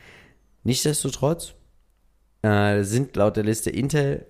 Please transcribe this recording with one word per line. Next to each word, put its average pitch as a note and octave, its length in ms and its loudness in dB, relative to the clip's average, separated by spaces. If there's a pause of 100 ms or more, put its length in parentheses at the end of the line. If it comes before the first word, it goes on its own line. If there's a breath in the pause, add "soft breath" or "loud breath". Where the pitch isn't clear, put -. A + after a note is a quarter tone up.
(640 loud breath)
Nichtsdestotrotz, D3 920 -2 (880)
äh, G#2 400 2
sind A#2+ 320 -2
laut G2+ 200 4
der G#2+ 80 0
Liste A2 280 -2
Intel C#3 580 -2